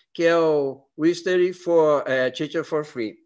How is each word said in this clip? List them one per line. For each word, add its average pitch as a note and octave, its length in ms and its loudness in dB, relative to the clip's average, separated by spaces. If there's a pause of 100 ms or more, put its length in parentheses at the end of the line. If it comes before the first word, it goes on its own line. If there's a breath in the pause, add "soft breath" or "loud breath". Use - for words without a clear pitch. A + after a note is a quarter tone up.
(140 soft breath)
que E3+ 120 0
é E3+ 120 4
o D3 480 0 (120)
History F3+ 560 0
for, D#3 520 2
eh, C3 240 0
Teacher D3+ 340 -6
for D3+ 200 -4
Free. A#2 420 -8